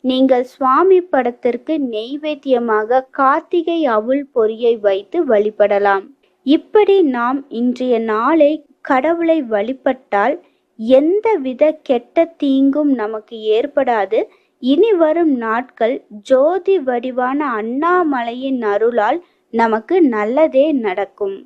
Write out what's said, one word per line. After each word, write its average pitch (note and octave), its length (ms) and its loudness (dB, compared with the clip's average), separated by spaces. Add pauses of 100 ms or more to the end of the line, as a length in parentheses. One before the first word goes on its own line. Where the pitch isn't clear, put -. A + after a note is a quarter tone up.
நீங்கள் B3+ 400 2
சுவாமி D4+ 580 2
படத்திற்கு B3 720 -2 (120)
நெய்வேத்தியமாக A#3+ 1200 -2
கார்த்திகை D#4+ 760 0
அவுள் A#3+ 360 0 (100)
பொரியை A3+ 440 0
வைத்து G3+ 480 -2
வழிபடலாம். G3+ 800 0 (420)
இப்படி G4 500 2 (120)
நாம் B3+ 320 -2 (100)
இன்றைய B3 440 -2 (100)
நாளை C#4 480 2 (280)
கடவுளை D#4+ 680 0
வழிபட்டால் A3+ 880 -2 (440)
எந்தவித C#4+ 840 0 (180)
கெட்ட C#4+ 420 -2 (120)
தீங்கும் C#4 580 0
நமக்கு A3 420 -8 (140)
ஏற்படாது. A#3 680 0 (420)
இனி D4+ 320 2
வரும் D#4+ 420 2
நாட்கள் A#3 600 -4 (260)
ஜோதி F4 560 2
வடிவான B3+ 600 -4 (140)
அண்ணாமலையின் B3+ 1120 -2
அருளால் A3 560 0 (360)
நமக்கு A3+ 420 0 (120)
நல்லதே C4 580 0 (140)
நடக்கும். G3 640 -6